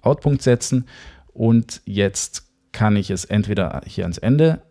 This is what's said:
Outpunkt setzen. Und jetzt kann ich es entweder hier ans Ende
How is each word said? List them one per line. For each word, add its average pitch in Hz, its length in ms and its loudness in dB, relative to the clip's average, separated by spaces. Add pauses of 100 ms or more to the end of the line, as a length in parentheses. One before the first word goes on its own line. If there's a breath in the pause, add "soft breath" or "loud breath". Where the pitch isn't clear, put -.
Outpunkt 143 360 2
setzen. 123 440 0 (460 loud breath)
Und 113 520 0
jetzt 98 600 -4 (260)
kann 107 240 2
ich 98 140 -2
es 92 140 -4
entweder 101 640 -2
hier - 180 -8
ans 87 140 -6
Ende 151 520 2